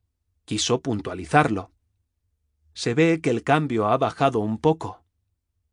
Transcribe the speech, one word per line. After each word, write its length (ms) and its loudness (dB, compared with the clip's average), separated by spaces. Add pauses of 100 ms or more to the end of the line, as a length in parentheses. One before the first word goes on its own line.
(440)
Quiso 360 -2
puntualizarlo. 920 -2 (1000)
"Se 220 -4
ve 260 4
que 100 -2
el 120 -2
cambio 460 0
ha 80 2
bajado 440 0
un 180 -2
poco." 440 -2 (720)